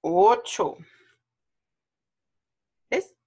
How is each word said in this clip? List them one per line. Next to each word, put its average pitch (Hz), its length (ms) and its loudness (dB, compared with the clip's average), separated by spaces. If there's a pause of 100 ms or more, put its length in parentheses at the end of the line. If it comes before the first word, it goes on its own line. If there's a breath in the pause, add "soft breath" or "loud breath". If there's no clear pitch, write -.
ocho. 196 760 0 (2250 soft breath)
¿Ves? - 240 -6 (120)